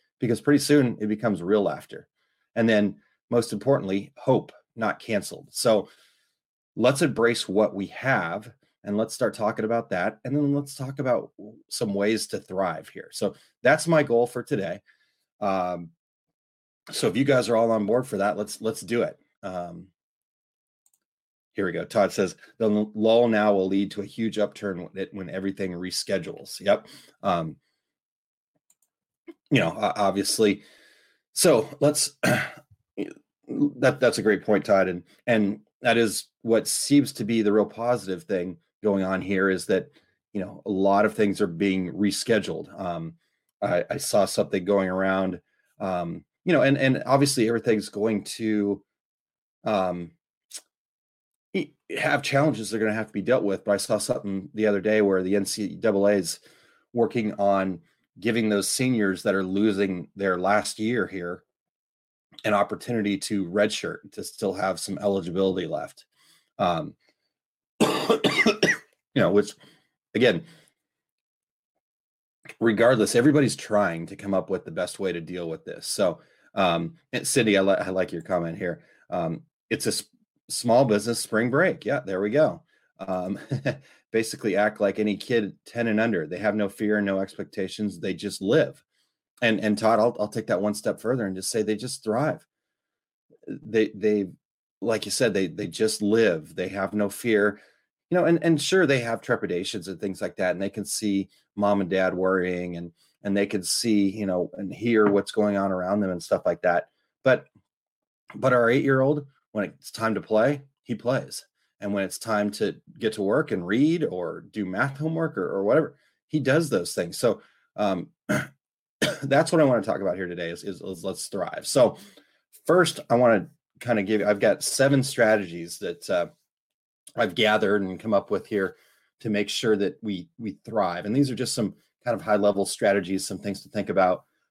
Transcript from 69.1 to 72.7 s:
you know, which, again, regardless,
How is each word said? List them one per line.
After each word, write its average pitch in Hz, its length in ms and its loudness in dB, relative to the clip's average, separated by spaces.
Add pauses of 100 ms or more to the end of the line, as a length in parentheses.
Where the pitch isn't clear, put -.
you 117 60 4
know, 87 80 4
which, 104 240 2 (600)
again, 110 300 2 (2250)
regardless, 113 560 4